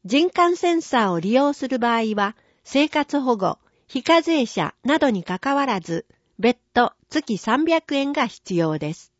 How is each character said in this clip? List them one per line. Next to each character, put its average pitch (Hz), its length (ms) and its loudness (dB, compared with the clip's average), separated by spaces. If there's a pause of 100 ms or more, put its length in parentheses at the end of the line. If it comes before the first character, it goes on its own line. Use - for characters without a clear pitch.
人 285 240 2
感 349 260 2
セ 349 180 0
ン 330 80 0
サ 226 280 0
ー - 20 0
を 170 80 0
利 196 140 -2
用 277 200 2
す 269 140 -6
る 254 100 -2
場 233 180 0
合 220 200 -2
は、 202 200 -2 (280)
生 294 260 0
活 294 320 -2
保 247 160 0
護、 180 220 -2 (280)
非 240 160 -6
課 330 180 4
税 320 240 0
者 165 280 -4 (100)
な 285 160 2
ど 285 100 4
に 190 140 -2
か 185 160 -6
か 277 160 -2
わ 277 100 0
ら 226 140 -2
ず、 165 260 -6 (320)
別 233 200 2 (160)
途 240 200 2 (160)
月 240 280 -4
三 269 280 0
百 320 300 0
円 277 180 -2
が 277 140 0
必 - 280 -8
要 160 220 0
で 151 160 -6
す。 - 260 -18